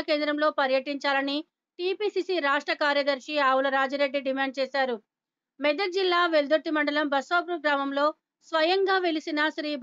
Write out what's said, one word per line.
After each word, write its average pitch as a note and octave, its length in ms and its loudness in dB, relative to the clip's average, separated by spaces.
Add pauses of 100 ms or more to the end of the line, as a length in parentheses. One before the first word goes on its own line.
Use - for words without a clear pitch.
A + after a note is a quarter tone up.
కేంద్రంలో D4+ 400 0 (100)
పర్యటించాలని C#4 800 0 (420)
టీపీసీసీ F#4 580 -2 (120)
రాష్ట్ర C#4+ 340 0
కార్యదర్శి C#4+ 520 0 (120)
ఆవుల C4 300 2
రాజిరెడ్డి C#4 520 0
డిమాండ్ C4+ 300 -2
చేశారు. C4 380 0 (680)
మెదక్ E4+ 340 0
జిల్లా F4+ 220 2 (140)
వెల్దుర్తి D4+ 420 2
మండలం D4 380 0
బస్సాపూర్ E4+ 500 -2
గ్రామంలో C#4 420 0 (440)
స్వయంగా F#4 560 2
వెలిసిన D#4 500 0
శ్రీ D4+ 160 -4 (100)